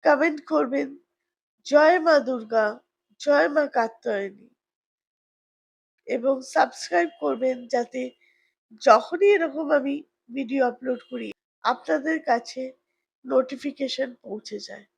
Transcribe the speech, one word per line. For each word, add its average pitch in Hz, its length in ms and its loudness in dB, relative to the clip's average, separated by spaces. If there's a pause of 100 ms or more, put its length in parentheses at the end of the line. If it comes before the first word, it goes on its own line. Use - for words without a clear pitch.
কমেন্ট 302 420 2
করবেন, 277 520 -2 (640)
"জয় 311 360 6
মা 320 200 4
দুর্গা, 226 600 -2 (400)
জয় 294 300 2
মা 294 180 0
কাত্যায়নী", 214 840 -4 (1600)
এবং 262 360 -2
সাবস্ক্রাইব 311 680 -2 (100)
করবেন, 254 480 -2
যাতে 247 420 -4 (720)
যখনই 330 460 4
এরকম 320 440 2
আমি 277 320 0 (300)
ভিডিও 262 320 -2
আপলোড 247 340 -4 (100)
করি, 233 220 -10 (320)
আপনাদের 294 560 -2
কাছে 262 520 -4 (540)
নোটিফিকেশন 262 960 -4
পৌঁছে 214 380 -12
যায়। 202 260 -18 (120)